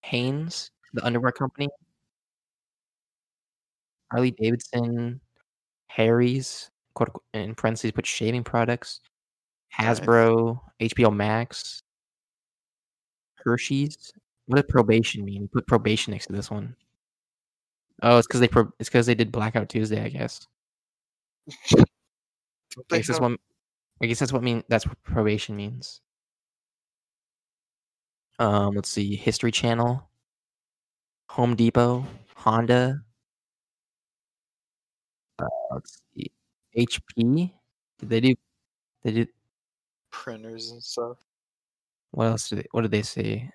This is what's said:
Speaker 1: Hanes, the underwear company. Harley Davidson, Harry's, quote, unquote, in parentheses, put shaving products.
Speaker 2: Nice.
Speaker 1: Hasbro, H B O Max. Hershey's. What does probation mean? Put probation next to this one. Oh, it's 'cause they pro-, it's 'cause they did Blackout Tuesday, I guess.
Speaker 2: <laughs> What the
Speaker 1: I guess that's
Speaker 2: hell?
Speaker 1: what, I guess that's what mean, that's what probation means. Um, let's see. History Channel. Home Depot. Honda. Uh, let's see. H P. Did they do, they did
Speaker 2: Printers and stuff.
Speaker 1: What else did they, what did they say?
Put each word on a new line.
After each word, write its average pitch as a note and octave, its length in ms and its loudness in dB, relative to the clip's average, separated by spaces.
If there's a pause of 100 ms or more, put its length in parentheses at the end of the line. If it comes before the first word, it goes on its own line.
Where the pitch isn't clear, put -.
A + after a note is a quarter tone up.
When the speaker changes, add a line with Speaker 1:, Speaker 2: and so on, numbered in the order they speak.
Speaker 1:
Hanes, C#3 680 -4 (220)
the A#2 120 -4
underwear A#2+ 260 0
company. C#3+ 380 -4 (2500)
Harley B2 200 2
Davidson, A#2+ 880 -2 (680)
Harry's, B2 840 0 (260)
quote, - 140 0
unquote, - 140 -18 (100)
in G#2+ 220 -8
parentheses, A2+ 360 -2
put - 140 -4
shaving A#2 380 -2
products. A#2 560 -2 (800)
Speaker 2:
Nice. A2+ 200 2
Speaker 1:
Hasbro, A#2 600 4 (200)
H A#2 160 -4
B B2 100 4
O G#2+ 60 6
Max. G#2+ 680 -4 (1600)
Hershey's. C#3 800 -2 (340)
What C3 140 4
does - 100 -2
probation A2 540 4
mean? G2+ 280 -8
Put - 140 -2
probation G#2+ 440 2
next G2 160 -8
to G2 60 -10
this G2+ 180 -8
one. G#2 240 -10 (1300)
Oh, A#2+ 160 8
it's A#2 100 6
'cause B2 140 2
they B2 60 6
pro-, A#2 320 4
it's G#2+ 100 -8
'cause A#2+ 160 4
they A#2+ 100 4
did A2 160 0
Blackout A2 380 -2
Tuesday, A2 340 -2
I - 60 -6
guess. - 380 -10 (1000)
Speaker 2:
<laughs> - 400 4 (880)
What B2+ 140 -20
the E3+ 60 0
Speaker 1:
I - 40 4
guess D#3+ 80 -6
that's B2+ 120 0
Speaker 2:
hell? B2 100 2
Speaker 1:
what, A#2+ 100 -6 (640)
I - 60 -2
guess A#2 120 -2
that's C3 140 -2
what B2+ 100 0
mean, A#2 240 -2
that's A2 200 0
what - 160 -10
probation G#2+ 520 -2
means. G#2+ 460 -12 (2500)
Um, G2+ 360 2
let's G2+ 140 -6
see. G2+ 260 -2
History A2+ 360 -2
Channel. A#2+ 560 0 (1200)
Home A#2+ 260 2
Depot. A#2+ 500 2 (300)
Honda. B2 680 2 (2500)
Uh, - 60 -4 (260)
let's - 280 -14 (160)
see. - 160 -12 (440)
H A#2 240 -2 (160)
P. C#3+ 380 0 (460)
Did G2+ 100 -14
they A2+ 100 2
do, B2+ 160 4 (680)
they A2+ 80 -2
did A2+ 160 0 (840)
Speaker 2:
Printers A2+ 600 -14
and A#2 120 -20
stuff. A#2+ 340 -10 (920)
Speaker 1:
What A2+ 140 -2
else A2+ 240 -2
did G2+ 100 -6
they, - 120 -10
what A#2 100 0
did A2 100 0
they G#2 100 2
say? G#2+ 540 -6